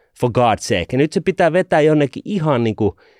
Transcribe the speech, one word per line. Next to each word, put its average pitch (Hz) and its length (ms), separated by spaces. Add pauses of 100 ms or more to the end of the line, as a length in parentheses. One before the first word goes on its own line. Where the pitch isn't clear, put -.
(200)
for 123 100
God's 113 300
sake. 90 320
Ja 127 60
nyt 147 160
se 190 80
pitää 165 320
vetää 175 280
jonnekin 151 440
ihan 156 380
niin 110 120
kuin 101 160 (280)